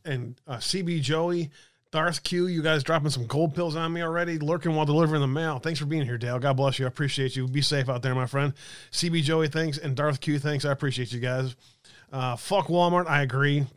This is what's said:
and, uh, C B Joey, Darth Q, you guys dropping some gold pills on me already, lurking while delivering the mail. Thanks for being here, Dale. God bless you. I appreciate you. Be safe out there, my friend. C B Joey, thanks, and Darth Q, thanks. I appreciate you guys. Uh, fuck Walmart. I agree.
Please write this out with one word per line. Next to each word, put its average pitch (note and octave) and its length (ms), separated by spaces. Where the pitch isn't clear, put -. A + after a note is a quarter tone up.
and, B2 420
uh, B2+ 120
C F#3 220
B E3+ 200
Joey, D#3+ 500
Darth D#3+ 320
Q, F3 240
you E3+ 160
guys D#3 200
dropping D3+ 280
some B2 160
gold D3 280
pills E3+ 220
on E3 160
me E3+ 100
already, E3+ 360
lurking D#3+ 360
while D#3 120
delivering D#3 340
the C#3 60
mail. D3+ 320
Thanks D#3 220
for D3 60
being D3+ 180
here, A#2+ 140
Dale. B2 200
God C3+ 180
bless C3+ 220
you. C3 80
I - 20
appreciate C3+ 480
you. B2+ 100
Be C3+ 160
safe C3+ 260
out B2 140
there, B2+ 120
my B2+ 120
friend. C#3 280
C - 180
B E3 140
Joey, D#3+ 260
thanks, D#3 280
and C#3 200
Darth D3 240
Q, D3 180
thanks. D3 260
I C#3+ 80
appreciate B2+ 400
you A#2+ 80
guys. B2+ 360
Uh, B2+ 240
fuck F#3+ 320
Walmart. F3 400
I C#3+ 140
agree. C#3 440